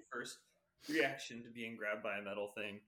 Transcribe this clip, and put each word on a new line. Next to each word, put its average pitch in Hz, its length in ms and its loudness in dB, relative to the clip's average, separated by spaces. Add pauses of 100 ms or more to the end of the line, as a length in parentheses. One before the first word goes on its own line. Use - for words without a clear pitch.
(120)
first 120 260 -4 (500)
reaction 135 560 4
to 120 60 -12
being 117 260 -4
grabbed 107 280 0
by 101 160 2
a - 20 -4
metal 104 340 0
thing. 104 320 -2